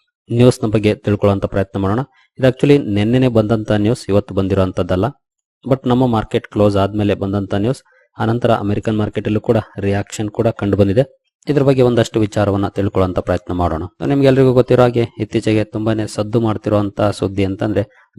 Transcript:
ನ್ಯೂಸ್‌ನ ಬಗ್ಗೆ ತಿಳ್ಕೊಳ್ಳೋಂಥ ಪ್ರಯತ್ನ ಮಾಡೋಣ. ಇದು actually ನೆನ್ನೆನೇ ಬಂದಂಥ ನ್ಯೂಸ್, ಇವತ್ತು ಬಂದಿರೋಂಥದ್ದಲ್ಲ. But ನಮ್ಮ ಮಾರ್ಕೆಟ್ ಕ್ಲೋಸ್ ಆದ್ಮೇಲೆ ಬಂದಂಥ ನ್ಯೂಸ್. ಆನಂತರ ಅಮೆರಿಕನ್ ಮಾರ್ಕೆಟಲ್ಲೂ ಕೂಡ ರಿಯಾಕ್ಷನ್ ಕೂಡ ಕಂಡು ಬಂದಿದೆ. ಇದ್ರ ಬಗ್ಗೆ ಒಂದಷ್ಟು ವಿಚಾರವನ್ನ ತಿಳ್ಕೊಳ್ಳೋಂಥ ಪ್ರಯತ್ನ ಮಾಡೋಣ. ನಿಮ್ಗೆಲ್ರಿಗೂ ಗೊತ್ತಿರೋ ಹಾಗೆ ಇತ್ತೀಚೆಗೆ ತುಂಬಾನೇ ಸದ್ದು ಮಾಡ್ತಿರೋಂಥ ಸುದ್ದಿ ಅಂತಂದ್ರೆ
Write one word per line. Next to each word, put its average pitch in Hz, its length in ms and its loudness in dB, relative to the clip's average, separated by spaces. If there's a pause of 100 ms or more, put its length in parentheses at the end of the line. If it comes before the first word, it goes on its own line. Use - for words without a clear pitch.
(320)
ನ್ಯೂಸ್‌ನ 120 380 4
ಬಗ್ಗೆ 104 240 0
ತಿಳ್ಕೊಳ್ಳೋಂಥ 101 500 -2
ಪ್ರಯತ್ನ 98 340 -4
ಮಾಡೋಣ. 98 220 0 (380)
ಇದು 127 100 2
actually 139 460 2
ನೆನ್ನೆನೇ 120 340 2
ಬಂದಂಥ 110 440 0
ನ್ಯೂಸ್, 104 360 0
ಇವತ್ತು 98 260 0
ಬಂದಿರೋಂಥದ್ದಲ್ಲ. 95 680 0 (640)
But 127 200 -2
ನಮ್ಮ 127 180 2
ಮಾರ್ಕೆಟ್ 113 400 -2
ಕ್ಲೋಸ್ 104 300 2
ಆದ್ಮೇಲೆ 101 380 0
ಬಂದಂಥ 98 400 -4
ನ್ಯೂಸ್. 110 280 -2 (360)
ಆನಂತರ 113 360 0
ಅಮೆರಿಕನ್ 104 440 -2
ಮಾರ್ಕೆಟಲ್ಲೂ 107 420 -2
ಕೂಡ 117 160 0 (220)
ರಿಯಾಕ್ಷನ್ 101 520 -4
ಕೂಡ 113 180 -2
ಕಂಡು 101 280 -2
ಬಂದಿದೆ. 101 480 0 (240)
ಇದ್ರ 143 140 2
ಬಗ್ಗೆ 131 200 4
ಒಂದಷ್ಟು 117 380 2
ವಿಚಾರವನ್ನ 101 480 0
ತಿಳ್ಕೊಳ್ಳೋಂಥ 95 500 -2
ಪ್ರಯತ್ನ 90 340 -4
ಮಾಡೋಣ. 85 300 -2 (240)
ನಿಮ್ಗೆಲ್ರಿಗೂ 135 460 4
ಗೊತ್ತಿರೋ 123 300 4
ಹಾಗೆ 120 240 2 (120)
ಇತ್ತೀಚೆಗೆ 107 460 0
ತುಂಬಾನೇ 110 420 -4
ಸದ್ದು 107 340 -2
ಮಾಡ್ತಿರೋಂಥ 104 600 -2
ಸುದ್ದಿ 98 440 -2
ಅಂತಂದ್ರೆ 101 760 -4